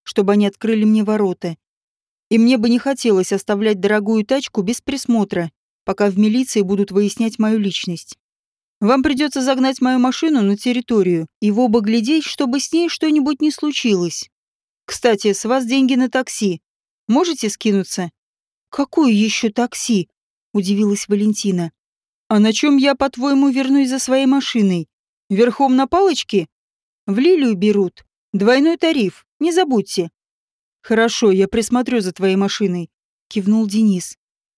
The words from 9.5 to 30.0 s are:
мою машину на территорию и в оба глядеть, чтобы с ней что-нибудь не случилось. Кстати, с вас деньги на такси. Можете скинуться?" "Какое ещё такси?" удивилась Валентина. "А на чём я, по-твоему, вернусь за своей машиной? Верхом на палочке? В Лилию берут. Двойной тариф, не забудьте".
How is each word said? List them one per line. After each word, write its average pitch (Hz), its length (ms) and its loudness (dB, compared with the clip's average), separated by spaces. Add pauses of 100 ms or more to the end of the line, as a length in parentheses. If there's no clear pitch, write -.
мою 254 180 0
машину 254 420 0
на 202 160 2
территорию 196 680 0 (140)
и 208 100 0
в 202 80 0
оба 240 220 2
глядеть, 233 440 0
чтобы 269 360 -4
с - 120 -8
ней 339 160 0
что-нибудь 302 540 0
не 302 80 2
случилось. 208 800 -2 (560)
Кстати, 208 460 0
с - 120 -6
вас 254 220 -2
деньги 262 300 2
на 254 120 2
такси. 208 540 -4 (460)
Можете 285 420 0
скинуться?" 196 600 -2 (600)
"Какое 285 400 0
ещё 214 400 0
такси?" 220 580 -2 (460)
удивилась 202 540 -2
Валентина. 202 640 -2 (560)
"А 214 100 2
на 220 140 4
чём 285 240 2
я, 277 180 2
по-твоему, 277 560 0
вернусь 269 380 2
за 262 100 -4
своей 262 280 0
машиной? 208 640 0 (400)
Верхом 240 460 2
на 262 140 2
палочке? 330 580 0 (600)
В 196 120 -2
Лилию 277 380 2
берут. 202 480 0 (280)
Двойной 262 440 2
тариф, 285 500 -2 (140)
не 320 120 0
забудьте". 240 580 -2 (720)